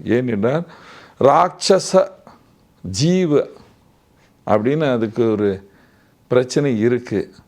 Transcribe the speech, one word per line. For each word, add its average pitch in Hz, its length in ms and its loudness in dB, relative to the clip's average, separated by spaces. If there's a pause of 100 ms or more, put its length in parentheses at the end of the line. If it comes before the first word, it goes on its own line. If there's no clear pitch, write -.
ஏனென்றால் 120 580 -2 (580)
ராட்சச 175 880 2 (720)
ஜீவ 147 640 0 (1000)
அப்படின்னு 135 460 0
அதுக்கு 113 380 0
ஒரு 101 380 -2 (580)
பிரச்சனை 127 540 0
இருக்கு. 120 500 -2 (180)